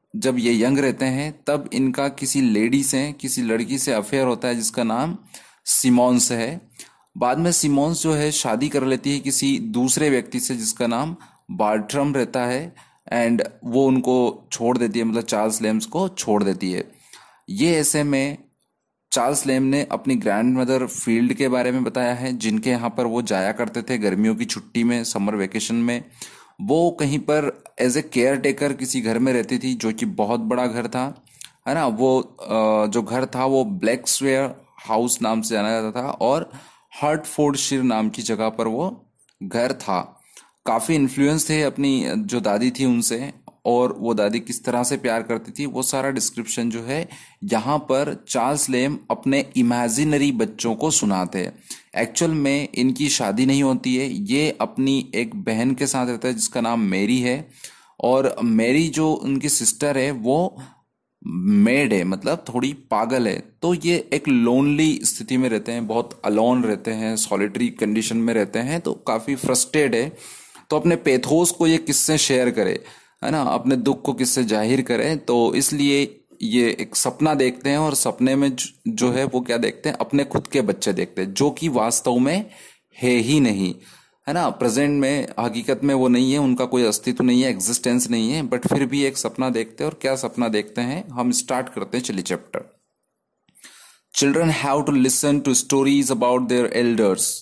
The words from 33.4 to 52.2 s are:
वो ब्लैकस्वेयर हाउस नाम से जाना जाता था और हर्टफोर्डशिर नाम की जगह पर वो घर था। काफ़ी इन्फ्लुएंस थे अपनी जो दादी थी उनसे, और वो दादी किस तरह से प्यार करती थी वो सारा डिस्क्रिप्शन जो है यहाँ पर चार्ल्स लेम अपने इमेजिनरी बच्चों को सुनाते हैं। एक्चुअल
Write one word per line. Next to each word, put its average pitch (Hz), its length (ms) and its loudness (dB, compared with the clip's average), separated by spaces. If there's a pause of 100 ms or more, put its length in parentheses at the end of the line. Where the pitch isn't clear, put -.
वो 135 200 2
ब्लैकस्वेयर 123 880 0 (240)
हाउस 117 420 0
नाम 113 200 0
से 110 140 -4
जाना 110 260 0
जाता 110 200 -6
था 135 60 -6
और 143 440 -2 (500)
हर्टफोर्डशिर 143 840 0
नाम 110 260 2
की 113 120 -8
जगह 110 280 -2
पर 113 180 -4
वो 147 460 -6 (300)
घर 120 300 -2
था। - 480 -6 (440)
काफ़ी 120 300 0
इन्फ्लुएंस 139 540 2
थे 156 120 2
अपनी 135 440 0 (120)
जो 117 220 -2
दादी 107 320 0
थी 131 140 -2
उनसे, 120 480 0 (320)
और 120 340 2
वो 117 140 -2
दादी 107 260 0
किस - 260 -6
तरह 123 180 0
से 135 140 0
प्यार 117 260 -2
करती 113 280 -6
थी 147 140 -8
वो 131 160 -6
सारा 135 300 -2
डिस्क्रिप्शन 117 580 -4
जो 117 140 -8
है 147 260 -6 (340)
यहाँ 117 340 0
पर 143 520 -2
चार्ल्स 135 400 0
लेम 131 300 0 (120)
अपने 135 340 0 (120)
इमेजिनरी 131 760 2
बच्चों 113 440 -2
को 151 160 -2
सुनाते 95 480 0
हैं। - 200 -8 (380)
एक्चुअल 160 340 0